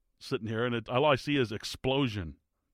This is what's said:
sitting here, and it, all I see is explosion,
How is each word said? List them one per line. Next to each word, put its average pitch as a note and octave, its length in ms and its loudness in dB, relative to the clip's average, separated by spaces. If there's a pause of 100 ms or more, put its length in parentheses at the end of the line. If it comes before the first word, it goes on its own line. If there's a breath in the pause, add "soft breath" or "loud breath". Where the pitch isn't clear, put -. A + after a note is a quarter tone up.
(180)
sitting A2+ 300 -4
here, A2 160 -2
and B2 100 0
it, A2+ 140 -4
all B2 160 2
I D3 100 6
see C#3+ 220 0
is A#2 160 2
explosion, G#2+ 840 -2 (400)